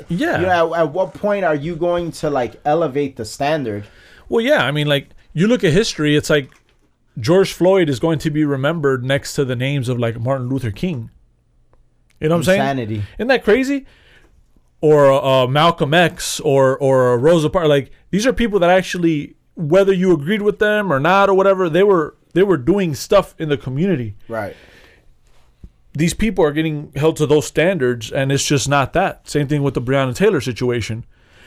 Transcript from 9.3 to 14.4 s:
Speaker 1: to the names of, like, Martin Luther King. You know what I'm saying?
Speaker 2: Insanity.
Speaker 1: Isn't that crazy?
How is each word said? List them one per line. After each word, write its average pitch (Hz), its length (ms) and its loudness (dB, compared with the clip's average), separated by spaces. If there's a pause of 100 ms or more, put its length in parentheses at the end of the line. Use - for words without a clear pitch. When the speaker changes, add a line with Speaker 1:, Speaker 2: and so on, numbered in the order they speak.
Speaker 1:
to 151 80 0
the 127 140 -4
names 131 320 -2
of, 120 100 -2
like, 117 220 -2
Martin 127 260 -4
Luther 123 240 -4
King. 120 400 -6 (1080)
You 156 80 0
know 165 60 2
what 170 40 0
I'm 160 60 -2
saying? 185 160 4
Speaker 2:
Insanity. 120 420 -4 (160)
Speaker 1:
Isn't 214 80 -4
that 254 160 0
crazy? 262 420 2 (920)